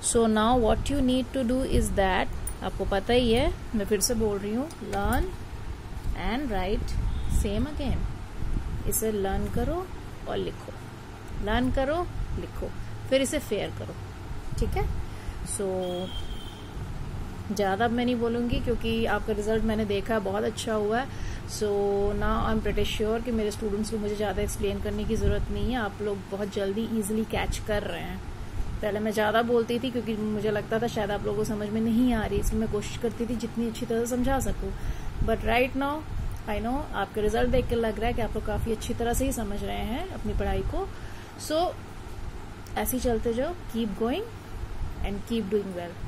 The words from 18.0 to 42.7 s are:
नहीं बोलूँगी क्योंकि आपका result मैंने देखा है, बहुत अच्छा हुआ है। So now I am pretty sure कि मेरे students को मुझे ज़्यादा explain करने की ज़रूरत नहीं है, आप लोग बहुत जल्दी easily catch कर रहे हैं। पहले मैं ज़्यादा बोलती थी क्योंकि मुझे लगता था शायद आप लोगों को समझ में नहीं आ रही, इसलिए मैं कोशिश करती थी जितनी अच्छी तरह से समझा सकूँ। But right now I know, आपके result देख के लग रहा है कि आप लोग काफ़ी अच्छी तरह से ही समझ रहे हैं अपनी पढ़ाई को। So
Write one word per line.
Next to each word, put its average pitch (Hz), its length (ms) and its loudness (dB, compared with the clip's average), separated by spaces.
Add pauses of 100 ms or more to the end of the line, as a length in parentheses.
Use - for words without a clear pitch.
नहीं 247 100 2
बोलूँगी 240 440 0
क्योंकि 226 340 0 (120)
आपका 208 280 0
result 214 300 2
मैंने 220 220 2
देखा 202 280 0
है, 220 60 2
बहुत 196 240 -2
अच्छा 226 300 -2
हुआ 214 260 2
है। 269 80 -2 (420)
So 208 200 -2 (500)
now 214 140 4 (140)
I 220 60 4
am 220 120 2
pretty 208 260 4
sure 226 340 2
कि 254 60 -2
मेरे 214 200 2
students 208 400 -2
को 226 60 -2
मुझे 208 180 0
ज़्यादा 202 260 0
explain 202 400 0
करने 208 220 0
की 220 120 2
ज़रूरत 196 360 4
नहीं 208 200 0
है, 254 80 2
आप 202 220 -4
लोग 208 160 -2 (140)
बहुत 202 240 -2
जल्दी 202 320 0 (120)
easily 214 320 0
catch 185 260 2 (100)
कर 208 160 2
रहे 175 180 -4
हैं। 180 180 -6 (640)
पहले 214 180 0
मैं 214 120 0
ज़्यादा 214 300 4 (100)
बोलती 233 280 4
थी 254 120 -2
क्योंकि 226 240 -2
मुझे 214 360 0
लगता 208 280 0
था 233 80 2
शायद 208 240 0
आप 202 140 -2
लोगों 208 120 0
को 214 80 2
समझ 208 240 -2
में 220 120 0
नहीं 233 320 4
आ 220 120 2
रही, 202 140 0
इसलिए 220 200 2
मैं 220 120 0
कोशिश 208 260 -2
करती 233 280 -2
थी 240 100 -2
जितनी 226 320 -2
अच्छी 226 180 -4
तरह 226 140 0
से 233 160 0
समझा 254 240 4
सकूँ। 196 320 0 (540)
But 220 260 2
right 247 320 4
now 285 100 0 (560)
I 214 120 0
know, 240 160 0 (180)
आपके 202 260 -2
result 226 280 4
देख 247 200 4
के 247 60 2
लग 220 240 0
रहा 220 80 2
है 240 60 2
कि 233 80 0
आप 214 140 -2
लोग 214 100 -2
काफ़ी 214 260 0
अच्छी 220 220 -2
तरह 233 200 0
से 254 120 2
ही 269 60 0
समझ 208 320 -2
रहे 202 220 -4
हैं 269 240 -2
अपनी 214 240 -4
पढ़ाई 196 280 2 (120)
को। 370 140 0 (600)
So 311 120 2 (1160)